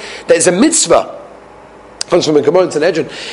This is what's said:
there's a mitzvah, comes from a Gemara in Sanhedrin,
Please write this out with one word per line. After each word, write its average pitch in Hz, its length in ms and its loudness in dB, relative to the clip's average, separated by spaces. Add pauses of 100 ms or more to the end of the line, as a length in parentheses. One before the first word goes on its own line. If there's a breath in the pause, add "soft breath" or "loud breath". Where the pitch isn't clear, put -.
(280 loud breath)
there's 170 180 2
a 185 60 4
mitzvah, 175 680 2 (880)
comes 165 160 2
from 151 100 0
a 143 60 4
Gemara 175 240 2
in 147 60 -6
Sanhedrin, 156 380 -2 (240 loud breath)